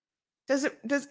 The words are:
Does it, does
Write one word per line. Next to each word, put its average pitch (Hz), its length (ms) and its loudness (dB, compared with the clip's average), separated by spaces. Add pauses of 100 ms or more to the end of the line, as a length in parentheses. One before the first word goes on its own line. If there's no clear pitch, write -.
(480)
Does 269 160 2
it, - 240 -4
does 277 220 0